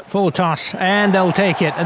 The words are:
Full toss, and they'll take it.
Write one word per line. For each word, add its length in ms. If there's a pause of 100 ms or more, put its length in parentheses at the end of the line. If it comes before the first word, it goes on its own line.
Full 240
toss, 440
and 380
they'll 200
take 280
it. 140 (120)